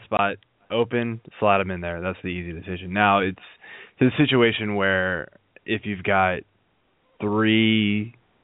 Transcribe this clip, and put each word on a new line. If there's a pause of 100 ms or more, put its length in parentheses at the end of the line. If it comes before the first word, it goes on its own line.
spot (340)
open, (200)
slot
'em
in
there.
That's
the
easy
decision.
Now,
it's, (580)
it's
a
situation
where (380)
if
you've
got (800)
three (300)